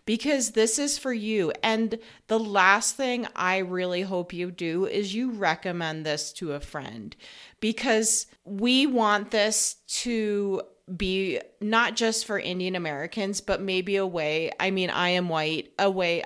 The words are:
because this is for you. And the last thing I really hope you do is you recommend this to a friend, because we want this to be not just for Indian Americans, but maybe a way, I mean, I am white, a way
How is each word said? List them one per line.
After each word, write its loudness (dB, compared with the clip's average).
because 0
this 2
is -2
for -2
you. 0
And 2
the 2
last 4
thing -2
I 0
really -2
hope -4
you -4
do -2
is -2
you -2
recommend -2
this -4
to -6
a -4
friend, -12
because 0
we 4
want 2
this 2
to 0
be 0
not 2
just 0
for -2
Indian -2
Americans, -4
but -2
maybe 0
a 2
way, -2
I 0
mean, 0
I 0
am 2
white, -2
a 4
way 0